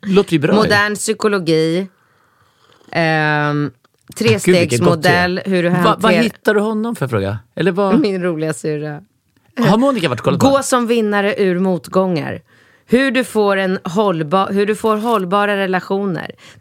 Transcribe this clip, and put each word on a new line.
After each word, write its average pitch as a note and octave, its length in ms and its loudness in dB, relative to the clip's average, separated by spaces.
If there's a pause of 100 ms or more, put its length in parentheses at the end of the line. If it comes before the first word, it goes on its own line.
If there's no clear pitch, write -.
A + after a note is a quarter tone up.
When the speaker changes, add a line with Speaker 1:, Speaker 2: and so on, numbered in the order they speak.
Speaker 1:
Låter F#3+ 280 2
ju D#3+ 60 2
bra, C#3+ 140 0
ju. G3+ 40 4
Speaker 2:
Modern G#3 380 2
psykologi, F#3 920 -2 (1040)
ehm, D3+ 800 0 (440)
Speaker 1:
Gud, A3 120 -2
vilket A3 60 2
gott G3+ 120 -2
Speaker 2:
trestegsmodell, F3 1000 2
Speaker 1:
te. - 60 -8
Speaker 2:
hur F3+ 140 2
du E3+ 60 2
Speaker 1:
Va-, F3+ 140 2
vad F3 40 4 (160)
Speaker 2:
hanterar A3 200 4
Speaker 1:
hittar - 300 -2
du G#3 60 4
honom G#3+ 360 -2
för C3+ 120 -4
fråga? G#2 320 -2 (160)
Eller F3+ 160 0
vad? G3 280 2
Speaker 2:
Min G3 240 -2
roliga D#3+ 300 -4
syrra. D3+ 480 -8 (580)
Speaker 1:
Har G#3+ 180 4
Monica A#3 320 2
varit A#2+ 100 -4
och - 60 -14
kollat E3+ 140 0
på C4 100 4
Speaker 2:
Gå C#4 80 4
Speaker 1:
det? C4 60 0
Speaker 2:
som A#3+ 240 0
vinnare G#3 500 0
ur F#3 220 0
motgångar. F3 840 -2 (500)
Hur C4 200 2
du B3 120 0
får G3+ 340 0
en F#3+ 260 -2
hållba-, F3+ 680 0
hur G3+ 140 0
du G#3 100 -2
får A3 220 0
hållbara G3+ 600 0
relationer. F#3+ 720 -4 (300)